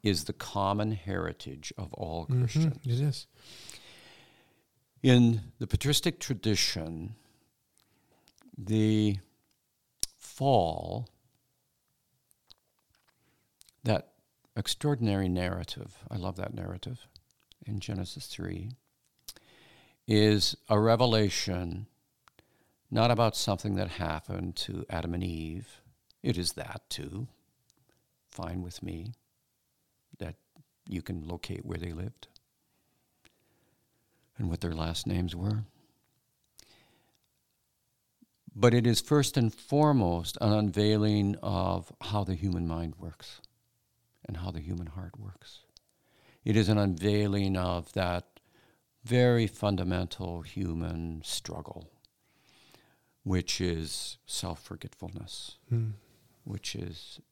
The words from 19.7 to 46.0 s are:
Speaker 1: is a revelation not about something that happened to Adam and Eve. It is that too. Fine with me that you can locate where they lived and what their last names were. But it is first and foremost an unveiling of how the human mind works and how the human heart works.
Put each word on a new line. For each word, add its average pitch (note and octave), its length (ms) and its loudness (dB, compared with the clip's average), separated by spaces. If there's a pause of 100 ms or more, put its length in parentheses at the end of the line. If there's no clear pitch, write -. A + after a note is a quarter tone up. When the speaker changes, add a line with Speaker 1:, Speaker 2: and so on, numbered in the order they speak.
Speaker 1:
is G#2+ 480 6 (140)
a G#2+ 100 4
revelation G#2+ 1040 2 (1040)
not A#2 220 4
about A2+ 240 4
something G2+ 400 -2
that F#2 140 -2
happened F2 680 -6
to - 340 -6
Adam E2+ 240 -4
and F2+ 100 -2
Eve. E2 580 -8 (420)
It - 140 0
is F2 160 -4
that - 360 -10
too. - 380 -8 (1040)
Fine F2 320 -6
with F2 180 -12
me F2 300 -8 (1080)
that - 180 -10 (520)
you F2 140 -6
can E2 260 -8
locate - 380 -8
where E2 120 -6
they E2+ 140 -6
lived - 380 -10 (2000)
and F2 120 -2
what E2+ 120 -4
their E2+ 120 -2
last E2 340 -4
names F2+ 280 -2
were. G#2 280 -2 (3000)
But A#2 180 6
it A#2+ 140 6
is A2+ 140 4
first D3 360 2
and A2+ 160 4
foremost A#2 880 2
an G#2+ 140 4
unveiling G#2 920 4
of F#2 480 -2 (100)
how G2+ 220 -2
the F#2 120 -2
human F2 320 -2
mind E2 300 -4
works - 440 -16 (840)
and - 120 -8
how F2+ 140 -6
the D#2+ 100 -8
human F2 260 -6
heart F#2 320 -14
works. - 400 -18 (840)